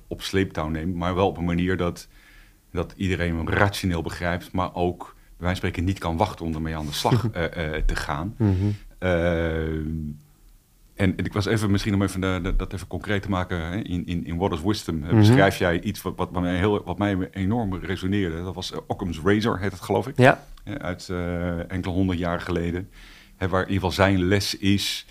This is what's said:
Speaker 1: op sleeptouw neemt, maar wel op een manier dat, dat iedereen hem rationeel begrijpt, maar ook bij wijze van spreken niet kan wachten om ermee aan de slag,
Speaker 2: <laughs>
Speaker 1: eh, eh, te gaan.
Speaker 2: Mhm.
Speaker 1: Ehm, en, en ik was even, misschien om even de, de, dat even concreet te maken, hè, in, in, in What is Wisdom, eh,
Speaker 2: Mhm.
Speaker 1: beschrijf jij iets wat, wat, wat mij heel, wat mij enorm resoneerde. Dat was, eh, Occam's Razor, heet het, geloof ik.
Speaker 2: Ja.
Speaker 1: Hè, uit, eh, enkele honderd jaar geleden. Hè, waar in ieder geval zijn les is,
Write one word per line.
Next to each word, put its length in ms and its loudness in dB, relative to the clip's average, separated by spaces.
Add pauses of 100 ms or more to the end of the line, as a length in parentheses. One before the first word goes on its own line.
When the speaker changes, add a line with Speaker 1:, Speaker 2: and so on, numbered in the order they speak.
Speaker 1:
op 140 -10
sleeptouw 480 0
neemt, 260 -4
maar 200 -2
wel 120 4
op 100 -2
een 80 -2
manier 320 0
dat, 300 -2 (640)
dat 260 -6
iedereen 400 -2
hem 120 -4
rationeel 520 2
begrijpt, 500 -4
maar 240 -4
ook 400 -2
bij 320 -14
wijze 140 -2
van 80 0
spreken 140 -4
niet 160 0
kan 180 -2
wachten 280 0
om 100 -2
ermee 220 -4
aan 80 -6
de 80 -6
slag, 340 2
Speaker 2:
<laughs> 40 -2
Speaker 1:
eh, 440 -4
eh, 100 -2
te 100 4
gaan. 420 -4
Speaker 2:
Mhm. 140 4 (460)
Speaker 1:
Ehm, 920 0 (1080)
en, 220 2
en 80 -2
ik 80 -4
was 120 0
even, 260 2
misschien 220 2
om 80 4
even 200 0
de, 220 0
de, 120 0
dat 180 0
even 140 -10
concreet 340 -2
te 80 -10
maken, 320 0
hè, 160 -6
in, 280 -4
in, 200 -4
in 120 -4
What 160 2
is 80 -4
Wisdom, 420 -2
eh, 60 -8
Speaker 2:
Mhm. 80 6
Speaker 1:
beschrijf 400 8
jij 240 2
iets 200 -6
wat, 140 -6
wat, 160 -2
wat 100 -2
mij 160 0
heel, 280 2
wat 120 -6
mij 340 0
enorm 440 -2
resoneerde. 680 -2
Dat 120 -8
was, 160 -8
eh, 60 -8 (100)
Occam's 360 -4
Razor, 360 4
heet 120 -2
het, 100 -14
geloof 260 0
ik. 100 -8
Speaker 2:
Ja. 260 6 (200)
Speaker 1:
Hè, 160 -10
uit, 300 -8
eh, 640 -4
enkele 220 -4
honderd 260 2
jaar 220 -2
geleden. 480 -2 (460)
Hè, 120 -2
waar 140 2
in 100 -2
ieder 180 2
geval 160 4
zijn 180 4
les 340 2
is, 540 0